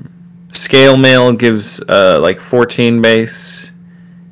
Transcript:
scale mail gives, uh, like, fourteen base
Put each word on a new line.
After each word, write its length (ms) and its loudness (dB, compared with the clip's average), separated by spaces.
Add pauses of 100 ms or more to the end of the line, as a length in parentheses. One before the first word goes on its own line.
(520)
scale 460 2
mail 340 2
gives, 500 -4
uh, 400 2
like, 180 -2
fourteen 600 -2
base 720 -4 (600)